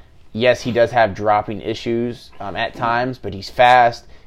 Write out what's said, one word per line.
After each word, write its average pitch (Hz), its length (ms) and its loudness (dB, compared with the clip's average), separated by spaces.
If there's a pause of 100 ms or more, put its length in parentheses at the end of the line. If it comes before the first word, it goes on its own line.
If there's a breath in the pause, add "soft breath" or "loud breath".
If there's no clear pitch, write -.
(320 soft breath)
yes, 120 300 2
he 127 100 -4
does 117 200 2
have 113 240 2
dropping 104 460 -2
issues, 117 800 -6
um, 98 160 -10
at 110 180 -6
times, 120 460 -4
but 98 160 -10
he's 98 160 -14
fast, 123 540 4 (220 soft breath)